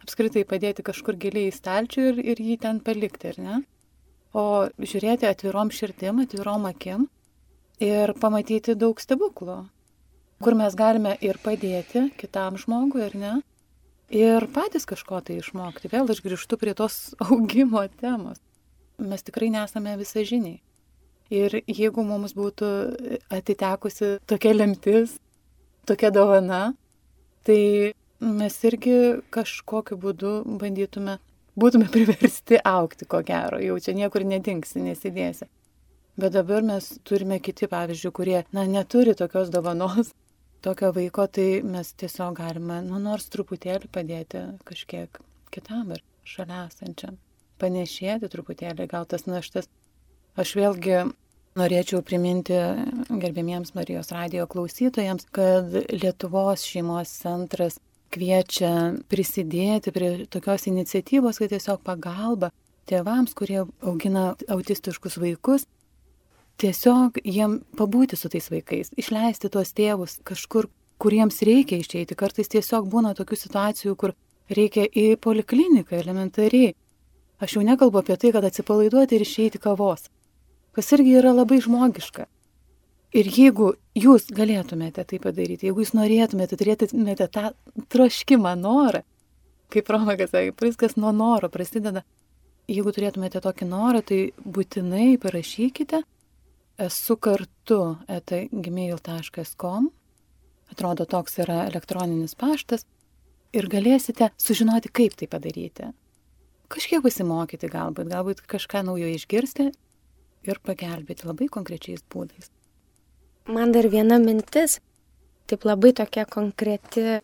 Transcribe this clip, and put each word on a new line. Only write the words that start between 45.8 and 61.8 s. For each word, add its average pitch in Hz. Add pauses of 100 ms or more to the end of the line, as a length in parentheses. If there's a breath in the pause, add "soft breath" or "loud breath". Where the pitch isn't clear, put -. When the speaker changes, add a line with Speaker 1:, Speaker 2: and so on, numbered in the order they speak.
Speaker 1:
ir - (160)
šalia 175
esančiam. 185 (420)
Panešėti 185
truputėlį 170
gal 170
tas 170
naštas. 180 (680)
Aš 185
vėlgi 190 (540)
norėčiau 180
priminti 180 (500)
gerbiamiems 175
Marijos 175
radijo 170
klausytojams, 190
kad 185 (140)
Lietuvos 190
šeimos 170
centras 175 (360)
kviečia 180 (120)
prisidėti 190
prie 180 (160)
tokios 196
iniciatyvos, 202
kad 208
tiesiog 196